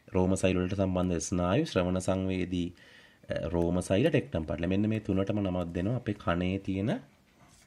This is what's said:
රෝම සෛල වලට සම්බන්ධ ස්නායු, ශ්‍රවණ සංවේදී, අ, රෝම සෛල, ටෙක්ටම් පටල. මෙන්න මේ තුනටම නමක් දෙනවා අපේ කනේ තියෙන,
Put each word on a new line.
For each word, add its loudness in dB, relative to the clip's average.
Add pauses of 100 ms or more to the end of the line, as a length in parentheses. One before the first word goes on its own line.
රෝම 2
සෛල 2
වලට 0
සම්බන්ධ 0
ස්නායු, 2
ශ්‍රවණ 0
සංවේදී, -2 (600)
අ, -4
රෝම 2
සෛල, 2
ටෙක්ටම් 0
පටල. -4
මෙන්න 2
මේ -2
තුනටම 0
නමක් -2
දෙනවා -2
අපේ -4
කනේ 0
තියෙන, -2 (760)